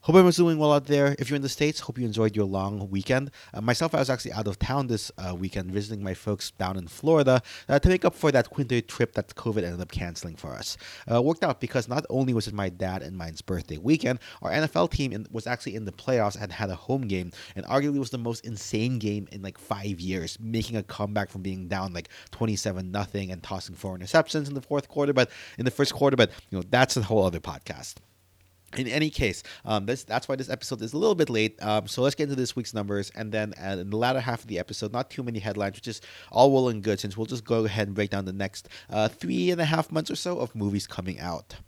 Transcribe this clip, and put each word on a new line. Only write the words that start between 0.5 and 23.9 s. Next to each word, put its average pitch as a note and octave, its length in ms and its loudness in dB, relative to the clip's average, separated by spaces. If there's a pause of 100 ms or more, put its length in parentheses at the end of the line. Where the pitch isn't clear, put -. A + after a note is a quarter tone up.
well D3+ 160 6
out C#3+ 140 4
there. C#3+ 320 4
If B2 100 -2
you're C#3+ 80 0
in C#3 60 0
the C3+ 60 -2
States, D3+ 320 0
hope A#2+ 180 -8
you B2 60 -2
enjoyed A2 320 2
your G#2+ 80 4
long G2 460 -2
weekend. B2+ 420 0 (200)
Uh, G#2 80 -8
myself, A#2+ 320 2
I D#3 60 2
was C3 100 2
actually - 260 -2
out G#2 120 -2
of G2 100 -2
town C3+ 300 0
this, A2+ 320 -2
uh, F2+ 160 -4
weekend F#2 380 -4
visiting G#2 280 -4
my F#2+ 140 -4
folks - 380 -4
down F#2+ 240 -4
in F2 100 -8
Florida, C#3 560 4 (260)
uh, C#3 120 4
to - 80 6
make F#3 160 4
up F3+ 100 4
for D#3 160 2
that C3 260 2
winter B2 240 0
trip - 340 -2
that - 200 -4
covid G#2+ 300 -2
ended F2 160 -6
up F2 100 -8
canceling E2+ 460 -8
for C#2+ 160 -12
us. - 240 -8 (340)
Uh, A#2 100 6
worked D3+ 220 2
out D3+ 180 0
because A#2+ 280 -2
not C#3 200 -2
only C3 240 2
was A2 140 0
it G#2 80 -8
my G2+ 140 0
dad F#2 340 -4
and F#2 160 -10
mine's E2 240 -10
birthday E2 360 -4
weekend, B2 420 2 (220)
our - 100 -2
N C#3+ 100 2
F D#3 140 -2
L E3+ 100 4
team C#3 260 0
in, G#2+ 200 -8
was A2+ 160 -6
actually B2 260 -6
in A2 120 -6
the F#2 60 -6
playoffs A2 480 0
and G2+ 120 -6
had G2+ 180 -2
a F2+ 60 -4
home C3 320 -2
game, F2+ 240 -2 (240)
and F#2+ 100 -8
arguably C#3+ 320 2
was B2+ 120 -2
the C3 80 -6
most A#2 260 -6
insane A#2 560 -2
game G#2 320 -2
in, G2+ 100 -14
like, F#2+ 160 -12
five G2+ 400 -6
years, F2+ 400 -4
making A2+ 380 -4
a G2+ 80 -4
comeback G#2 460 -4
from F#2+ 120 -10
being F#2 240 -6
down, F#2+ 260 -4
like, E2+ 180 -10 (200)
twenty-seven F#2+ 600 -4
nothing G2 400 -4
and F2 100 -12
tossing F#2 320 -10
four F#2 240 -8